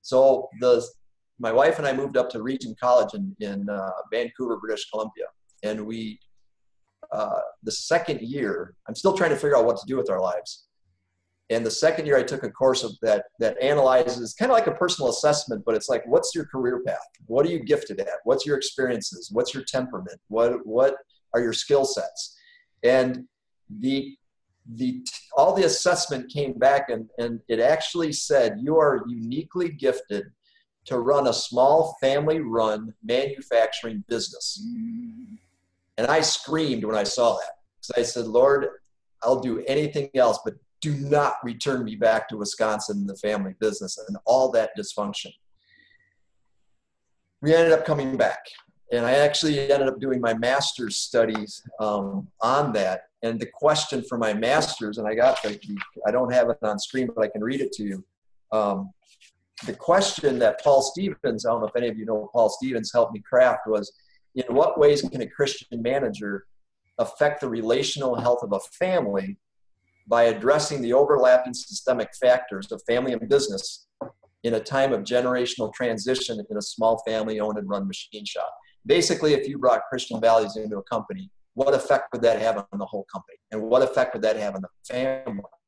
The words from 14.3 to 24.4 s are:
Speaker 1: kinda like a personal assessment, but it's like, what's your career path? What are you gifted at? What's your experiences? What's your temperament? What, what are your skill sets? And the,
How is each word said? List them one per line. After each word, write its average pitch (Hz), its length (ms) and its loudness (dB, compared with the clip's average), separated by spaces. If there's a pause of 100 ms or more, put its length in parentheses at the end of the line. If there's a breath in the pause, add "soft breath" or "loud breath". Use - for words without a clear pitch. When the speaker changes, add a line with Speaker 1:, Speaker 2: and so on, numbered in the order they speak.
Speaker 1:
kinda 254 180 2
like 226 140 4
a - 60 0
personal 156 360 0
assessment, 123 560 0
but 110 100 2
it's - 140 -2
like, 120 160 0
what's 160 280 2
your 156 120 -6
career 127 400 -2
path? - 200 -6 (200)
What 127 200 2
are 170 40 0
you 170 100 -4
gifted 123 400 -2
at? - 240 -6
What's 123 220 0
your 143 100 0
experiences? 127 760 -4
What's 120 220 -2
your 135 100 -8
temperament? 101 640 -6
What, 117 380 0
what 127 300 2 (380)
are 120 80 2
your 113 120 -2
skill 139 300 2
sets? - 540 -6 (460 soft breath)
And 127 420 2 (540)
the, 208 360 -2 (600)